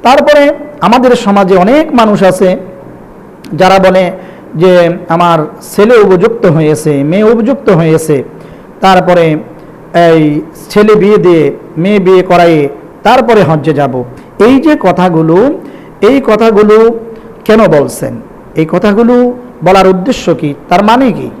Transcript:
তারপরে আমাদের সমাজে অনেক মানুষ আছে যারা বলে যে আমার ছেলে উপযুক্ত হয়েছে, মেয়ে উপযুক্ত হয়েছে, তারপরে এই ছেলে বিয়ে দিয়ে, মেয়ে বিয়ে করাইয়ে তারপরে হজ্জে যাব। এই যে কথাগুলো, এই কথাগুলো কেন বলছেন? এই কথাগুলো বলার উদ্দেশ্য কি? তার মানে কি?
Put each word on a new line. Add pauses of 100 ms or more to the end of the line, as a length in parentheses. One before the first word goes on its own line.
তারপরে (300)
আমাদের
সমাজে
অনেক
মানুষ
আছে (960)
যারা
বলে (440)
যে (120)
আমার (220)
ছেলে
উপযুক্ত
হয়েছে,
মেয়ে
উপযুক্ত
হয়েছে, (580)
তারপরে (560)
এই (280)
ছেলে
বিয়ে
দিয়ে, (260)
মেয়ে
বিয়ে
করাইয়ে (340)
তারপরে
হজ্জে
যাব। (360)
এই
যে
কথাগুলো, (480)
এই
কথাগুলো (460)
কেন
বলছেন? (340)
এই
কথাগুলো (320)
বলার
উদ্দেশ্য
কি? (160)
তার
মানে
কি? (100)